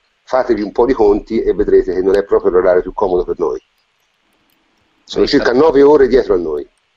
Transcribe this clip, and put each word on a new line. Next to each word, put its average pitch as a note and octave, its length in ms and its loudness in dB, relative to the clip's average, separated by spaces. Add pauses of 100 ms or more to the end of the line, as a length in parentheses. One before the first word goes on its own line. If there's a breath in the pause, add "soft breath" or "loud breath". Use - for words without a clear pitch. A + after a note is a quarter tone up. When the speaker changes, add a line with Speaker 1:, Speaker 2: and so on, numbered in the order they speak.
(240)
Speaker 1:
Fatevi B2 380 -2
un G2+ 100 -8
po' A#2+ 140 0
di C3 80 -2
conti A2 480 0
e G2+ 120 -2
vedrete F#2+ 400 0
che F#2 80 -4
non F#2+ 140 0
è G2+ 80 0
proprio G2+ 280 0
l'orario F2+ 300 2
più F#2 120 -10
comodo F2+ 320 -2
per E2+ 140 -8
noi. D2 220 -4 (1400)
Sono - 200 -4
Speaker 2:
Io - 60 -2
Speaker 1:
circa B2+ 180 0
Speaker 2:
sarò, A#2+ 100 0
Speaker 1:
nove C#3 240 4
ore C#3+ 260 6
dietro G#2+ 280 0
a - 20 0
noi. D2+ 300 -6 (300)